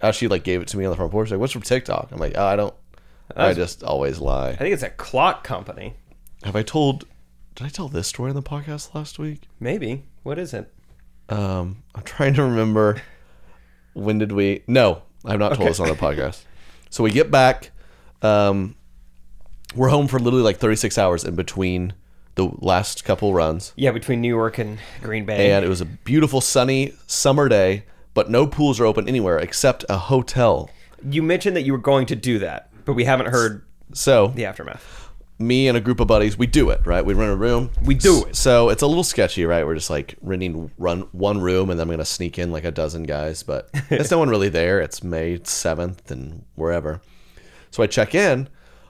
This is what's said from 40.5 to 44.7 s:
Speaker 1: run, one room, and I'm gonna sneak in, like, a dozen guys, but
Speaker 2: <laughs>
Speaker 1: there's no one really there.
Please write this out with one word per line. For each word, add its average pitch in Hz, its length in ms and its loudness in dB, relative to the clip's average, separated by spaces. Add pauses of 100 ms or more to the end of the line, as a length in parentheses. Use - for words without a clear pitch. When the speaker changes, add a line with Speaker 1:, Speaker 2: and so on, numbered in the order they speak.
Speaker 1:
run, 87 240 -2 (100)
one 101 300 0
room, 92 280 2
and 87 120 -2
I'm 82 80 -2
gonna 80 160 -4
sneak - 340 -6
in, 87 120 -4
like, 78 120 -6
a 85 80 -4
dozen 80 320 -6
guys, 76 400 -6
but - 260 -8 (100)
Speaker 2:
<laughs> - 100 -10
Speaker 1:
there's - 200 0
no 170 100 2
one 151 100 2
really 101 200 2
there. 87 300 2